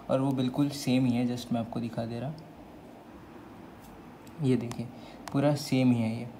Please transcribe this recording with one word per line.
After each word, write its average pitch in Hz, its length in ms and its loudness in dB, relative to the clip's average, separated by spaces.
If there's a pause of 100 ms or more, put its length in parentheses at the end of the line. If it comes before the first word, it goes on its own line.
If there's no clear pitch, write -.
(100)
और 135 100 4
वो 139 120 2
बिल्कुल 131 440 2
सेम 131 300 4
ही 120 100 4
है। 123 120 4
just 123 240 -4
मैं 117 80 2
आपको 113 200 -4
दिखा 117 240 -4
दे 117 160 -6
रहा, 139 120 -4 (2000)
ये 127 140 4
देखिए 117 300 -4 (460)
पूरा 143 240 4
same 131 360 4
ही 117 80 4
है 113 180 0
ये। 120 80 -8 (140)